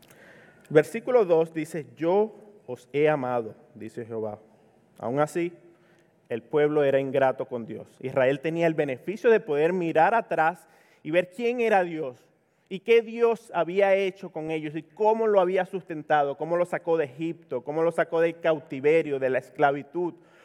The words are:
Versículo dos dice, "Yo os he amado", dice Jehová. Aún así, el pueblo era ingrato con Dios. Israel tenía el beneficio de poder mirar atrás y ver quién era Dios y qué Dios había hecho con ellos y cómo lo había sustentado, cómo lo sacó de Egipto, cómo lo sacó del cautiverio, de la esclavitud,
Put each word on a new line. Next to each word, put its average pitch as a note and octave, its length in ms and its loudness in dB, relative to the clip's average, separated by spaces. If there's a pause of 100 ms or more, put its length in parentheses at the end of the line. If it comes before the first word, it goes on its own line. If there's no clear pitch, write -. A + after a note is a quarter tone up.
(720)
Versículo A3 560 2
dos E3 260 2
dice, D#3 420 -8
"Yo F#3+ 400 0 (320)
os B2 240 -14
he D3+ 200 2
amado", B2 440 -2 (200)
dice A2+ 320 -12
Jehová. A2 320 -8 (600)
Aún B2 220 -4
así, E3+ 320 -2 (800)
el A#2 120 -6
pueblo D3+ 420 0
era C3+ 160 2
ingrato C3+ 440 0
con A#2+ 220 -10
Dios. G#2+ 200 -14 (140)
Israel C3+ 400 0
tenía E3+ 260 0
el E3 60 2
beneficio D#3 560 -4
de A3 120 6
poder D#3 340 0
mirar E3+ 400 2
atrás E3+ 520 -2 (340)
y D3+ 120 -12
ver F3+ 180 0
quién A#3+ 300 -4
era G#3+ 240 2
Dios D#3 340 -8 (500)
y F#3+ 120 -10
qué A#3 220 4
Dios A3+ 520 -2
había F#3 400 2
hecho F#3+ 360 -2
con D#3 200 -8
ellos D#3 240 -6
y D#3+ 80 -10
cómo A3 460 0
lo G#3 120 4
había F#3 240 0
sustentado, D3+ 720 -2
cómo D#3+ 200 -4
lo F3 100 0
sacó E3+ 300 -2
de D#3+ 80 0
Egipto, C#3+ 580 -8
cómo D#3 220 -2
lo E3 80 0
sacó E3 280 0
del E3 200 0
cautiverio, D3 800 0
de C3 100 0
la B2+ 80 0
esclavitud, D3 760 -2 (300)